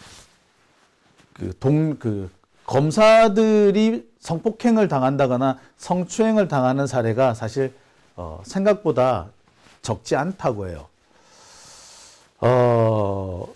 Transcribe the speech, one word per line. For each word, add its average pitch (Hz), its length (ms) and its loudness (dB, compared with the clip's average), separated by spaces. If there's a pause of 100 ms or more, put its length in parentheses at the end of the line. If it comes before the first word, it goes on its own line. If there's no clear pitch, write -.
(1300)
그 92 260 -10
동-, 151 380 -2
그 101 320 -6 (360)
검사들이 214 1400 4 (100)
성폭행을 214 680 0
당한다거나 135 720 0 (180)
성추행을 202 680 -2
당하는 135 400 -2
사례가 123 460 0
사실, 127 400 -6 (420)
어, 85 300 -14
생각보다 131 840 0 (520)
적지 - 340 -6
않다고 135 520 -6
해요. 76 200 -14 (1500)
어, 110 1160 0